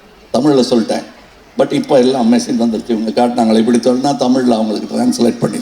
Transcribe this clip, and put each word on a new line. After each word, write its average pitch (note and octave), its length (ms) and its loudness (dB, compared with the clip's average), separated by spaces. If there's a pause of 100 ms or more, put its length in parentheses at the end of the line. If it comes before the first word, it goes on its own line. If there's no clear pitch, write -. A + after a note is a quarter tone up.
(320)
தமிழ்ல C#3 280 2
சொல்லிட்டேன். A2 440 0 (540)
But - 140 0
இப்போ C#3+ 260 0
எல்லாம் B2 340 2
மெஷின் A#2+ 280 0
வந்துருச்சு. A2+ 300 -2
இவங்க A2 200 -2
காட்டினாங்களே, A#2+ 480 0
இப்படி A#2+ 220 2
சொன்னா C3 300 0
தமிழ்ல B2+ 440 0
அவங்களுக்கு A2 420 -4
டிரான்ஸ்லேட் A#2 420 0
பண்ணி - 240 -4